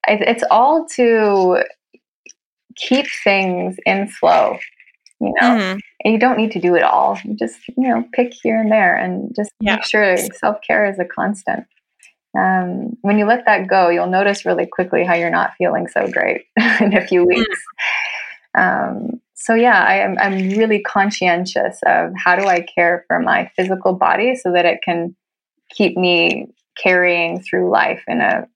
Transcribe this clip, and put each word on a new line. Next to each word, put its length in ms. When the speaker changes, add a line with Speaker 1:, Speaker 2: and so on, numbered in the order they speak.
Speaker 1:
it, 140
it's 280
all 360
to 640
keep 300
things 520
in 220
flow, 500
you 200
know? 160
Speaker 2:
Mm-hmm. 220
Speaker 1:
And 80
you 80
don't 180
need 140
to 80
do 140
it 80
all. 420
You 100
just, 240
you 120
know, 240
pick 200
here 180
and 100
there 240
and 400
just 160
Speaker 2:
Yeah. 160
Speaker 1:
make 80
sure 320
self-care 680
is 120
a 60
constant. 600
Um, 640
when 180
you 80
let 200
that 200
go, 220
you'll 220
notice 340
really 220
quickly 380
how 100
you're 160
not 280
feeling 300
so 180
great 440
<laughs> 300
in 160
a 100
few 180
Speaker 2:
Mm. 40
Speaker 1:
weeks. 300
Um, 680
so 200
yeah, 300
I 120
am, 220
I'm 400
really 240
conscientious 1040
of 300
how 200
do 100
I 140
care 340
for 120
my 360
physical 380
body 400
so 180
that 140
it 160
can 340
keep 260
me 500
carrying 580
through 300
life 360
in 140
a 360